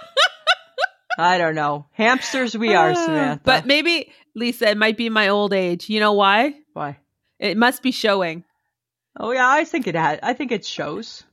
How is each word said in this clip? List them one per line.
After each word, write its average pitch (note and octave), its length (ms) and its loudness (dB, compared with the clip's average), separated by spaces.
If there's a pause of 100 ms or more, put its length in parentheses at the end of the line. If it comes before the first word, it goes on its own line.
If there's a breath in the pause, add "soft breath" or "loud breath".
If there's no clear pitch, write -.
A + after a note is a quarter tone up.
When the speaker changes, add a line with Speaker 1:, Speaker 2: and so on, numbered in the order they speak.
(560)
Speaker 1:
<laughs> - 640 -8
Speaker 2:
I F3 200 4
don't D#3+ 180 0
know. D3 380 -2
Hamsters A#3+ 640 0
we A3+ 180 2
are, D#3+ 160 6
Speaker 1:
Uh, F4+ 40 2
Speaker 2:
Samantha. D#4+ 500 -2
Speaker 1:
but C4 200 2
maybe, D4+ 460 0 (240 soft breath)
Lisa, A#3 360 -2
it G#3+ 60 0
might A3 200 0
be A#3 100 -4
my G#3+ 220 0
old G#3 240 2
age. F3+ 360 -2
You G#3+ 120 0
know G#3 100 2
why? G#3 440 2 (180)
Speaker 2:
Why? C#3+ 240 -10 (420)
Speaker 1:
It G3 160 -2
must A#3+ 260 2
be B3+ 100 -2
showing. F3+ 520 -2 (760)
Speaker 2:
Oh, G#3+ 140 -6
yeah, B3+ 160 2
I D4 160 4
think D#4+ 240 -6
it E3 80 -4
had, D3+ 260 0
I B3 120 -4
think B3+ 180 -6
it G3+ 140 -6
shows. E3+ 680 -10